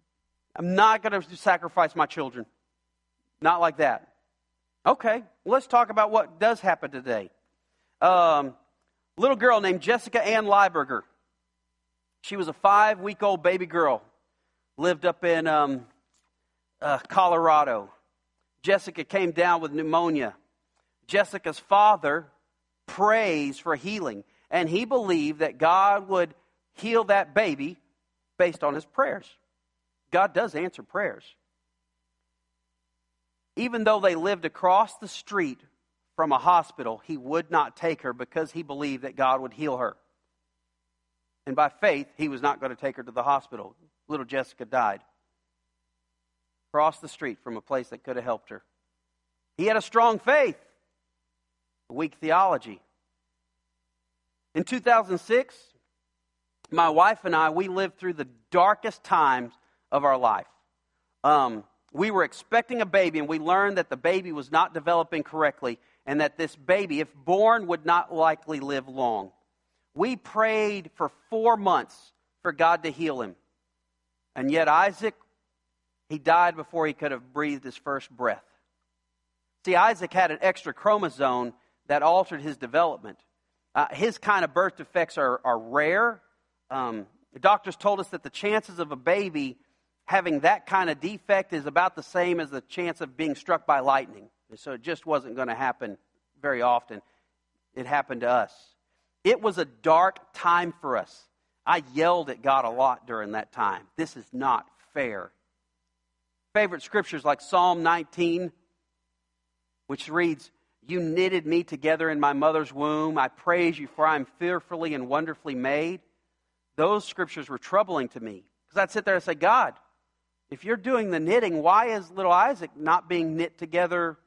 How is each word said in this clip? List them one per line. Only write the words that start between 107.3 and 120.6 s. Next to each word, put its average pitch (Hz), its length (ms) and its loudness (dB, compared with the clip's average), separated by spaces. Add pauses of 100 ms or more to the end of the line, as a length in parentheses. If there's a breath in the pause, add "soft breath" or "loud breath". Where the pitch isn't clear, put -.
Psalm 175 420 0
nineteen, 170 680 -2 (1300)
which 139 240 -12
reads, 165 400 -2 (360)
"You 175 140 -4
knitted 175 460 -2
me 170 180 0
together 156 460 -2
in 151 100 -4
my 143 120 2
mother's 151 400 0
womb. 151 460 -2
I 131 100 0
praise 170 500 -2
you, 147 80 -12
for 151 200 -2
I 156 100 2
am 135 100 -6 (120)
fearfully 170 560 -6
and 127 140 -8
wonderfully 151 460 -6
made." 147 460 -4 (760)
Those 202 280 0
scriptures 160 440 -10
were 123 100 -10
troubling 180 500 -2
to - 120 -16
me, 107 240 -14 (240)
'cause - 100 -8
I'd 190 120 0
sit 214 140 -6
there 196 100 0
and 175 80 -2
say, 175 120 -6
"God, 180 440 2 (720)
if 143 140 -18